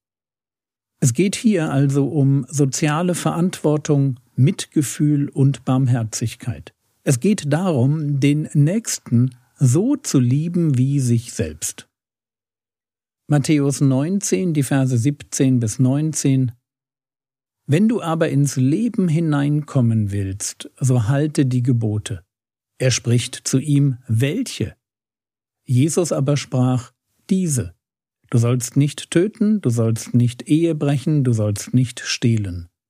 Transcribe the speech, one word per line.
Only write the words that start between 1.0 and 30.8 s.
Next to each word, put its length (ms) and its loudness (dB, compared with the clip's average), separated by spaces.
geht 240 0
hier 340 0
also 380 2
um 400 2
soziale 640 0
Verantwortung, 1040 0
Mitgefühl 920 0
und 380 0
Barmherzigkeit. 1040 -2
Es 180 0
geht 320 0
darum, 640 0
den 360 2
Nächsten 800 0
so 380 2
zu 220 -2
lieben 580 0
wie 240 0
sich 320 0
selbst. 560 -8
Matthäus 520 2
neunzehn, 720 0
die 80 0
Verse 340 2
siebzehn 640 0
bis 180 -4
neunzehn. 760 0
„Wenn 220 2
du 120 0
aber 280 -2
ins 280 0
Leben 520 0
hineinkommen 1040 0
willst, 580 -8
so 280 2
halte 380 0
die 160 0
Gebote.“ 640 -2
Er 120 0
spricht 440 -2
zu 240 -2
ihm, 400 2
„Welche?“ 680 -2
Jesus 460 0
aber 260 0
sprach, 560 -2
„Diese. 460 -2
Du 100 2
sollst 380 0
nicht 360 -2
töten, 480 0
du 100 0
sollst 420 -2
nicht 360 0
Ehe 260 2
brechen, 480 0